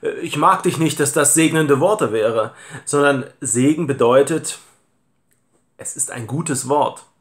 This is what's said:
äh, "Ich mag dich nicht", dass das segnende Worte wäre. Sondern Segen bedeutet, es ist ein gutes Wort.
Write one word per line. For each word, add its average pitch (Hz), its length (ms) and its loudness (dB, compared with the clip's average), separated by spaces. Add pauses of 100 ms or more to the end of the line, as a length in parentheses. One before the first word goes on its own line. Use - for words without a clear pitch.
äh, - 80 -4 (120)
"Ich 165 160 -6
mag 170 260 2
dich 143 160 -2
nicht", 156 200 0
dass 143 140 0
das 147 220 2
segnende 156 440 2
Worte 175 320 0
wäre. 110 420 -2 (320)
Sondern 143 380 2 (160)
Segen 139 460 0
bedeutet, 139 720 2 (1200)
es - 180 -12
ist - 140 -6
ein 120 160 -10
gutes 123 420 -6
Wort. 135 380 0 (160)